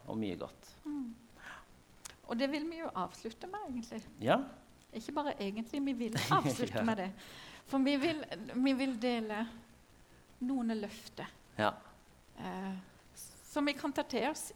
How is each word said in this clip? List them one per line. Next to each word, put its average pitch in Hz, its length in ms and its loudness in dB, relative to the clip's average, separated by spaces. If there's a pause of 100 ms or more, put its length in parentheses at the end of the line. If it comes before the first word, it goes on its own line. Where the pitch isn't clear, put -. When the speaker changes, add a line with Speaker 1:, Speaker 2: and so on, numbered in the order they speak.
Speaker 1:
og 110 100 -2
mye 104 200 0
godt. - 360 -10 (1600)
Speaker 2:
Og 233 80 0
det 269 140 4
vil 302 180 0
vi 330 100 -6
jo 330 140 -4
avslutte 202 560 -6
med, 415 180 -6
egentlig. 233 360 -6 (180)
Speaker 1:
Ja. 139 160 6 (560)
Speaker 2:
Ikke 220 200 -6
bare 294 260 0
egentlig, 214 460 -4
vi 277 80 2
vil 226 320 0
Speaker 1:
<laughs> 381 120 6
Speaker 2:
avslutte 247 400 2
Speaker 1:
Ja. 214 80 4
Speaker 2:
med 220 120 2
det. 190 120 -2 (560)
For 269 160 4
vi 277 160 6
vil, 311 260 2 (320)
vi 262 180 8
vil 262 280 2
dele 220 420 2 (960)
noen 247 380 2
løfter. - 500 -8 (300)
Speaker 1:
Ja. 107 140 6 (680)
Speaker 2:
Eh, 190 380 -4 (720)
som 294 160 2
vi 285 80 4
kan 277 200 -2
ta 294 100 2
til 240 260 2
oss - 260 -4